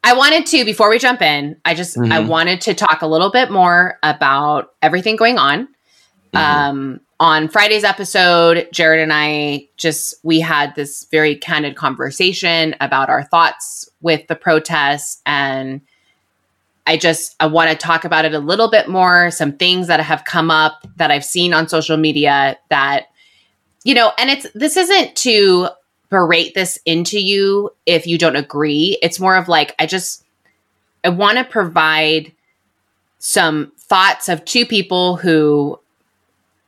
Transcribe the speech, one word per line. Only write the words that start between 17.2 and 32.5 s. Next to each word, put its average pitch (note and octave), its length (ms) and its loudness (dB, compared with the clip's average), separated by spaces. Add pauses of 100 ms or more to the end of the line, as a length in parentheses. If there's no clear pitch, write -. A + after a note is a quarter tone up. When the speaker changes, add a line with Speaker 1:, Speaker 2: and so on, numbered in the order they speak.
Speaker 1:
I D#3+ 60 2
wanna D#3+ 300 2
talk E3 280 -2
about D#3+ 200 0
it D#3 100 -2
a D3+ 60 -4
little G#3 300 0
bit A3 180 2
more, F3+ 420 2
some D3 220 -4
things F3+ 340 0
that D#3+ 140 2
have D#3 240 -4
come E3 260 -2
up D#3 360 0 (100)
that D#3 140 -2
I've C#3+ 140 0
seen F3 300 -2
on D#3 140 0
social D#3+ 280 -2
media C#3+ 640 0 (100)
that, C#3 380 0 (760)
you C4 120 0
know, A#3 240 4
and C4 120 -2
it's, C#4 240 -4
this D4+ 220 -2
isn't F4+ 400 0
to G3 520 2 (420)
berate E3+ 440 2
this F#3 300 -4
into E3+ 360 -2
you G3 500 0 (160)
if E3 200 2
you E3+ 120 -2
don't D#3+ 180 2
agree. D3+ 640 -2
It's E3+ 200 -4
more F#3 160 2
of, F3+ 120 0
like, D#3 300 0
I D#3+ 80 0
just, - 380 -8 (800)
I F3 40 2
wanna G#3 360 0
provide D#3 880 0 (880)